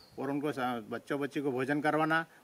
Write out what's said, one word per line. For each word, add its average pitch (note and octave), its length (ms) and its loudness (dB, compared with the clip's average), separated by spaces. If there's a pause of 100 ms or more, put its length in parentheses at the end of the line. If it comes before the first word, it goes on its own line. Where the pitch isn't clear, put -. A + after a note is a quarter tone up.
(180)
और C3 120 -4
उनको C#3+ 220 0
स-, B2 380 -2
बच्चों C3+ 300 -4
बच्ची C#3+ 200 -2
को C#3 100 0
भोजन C3 300 0
करवाना D#3+ 460 2 (180)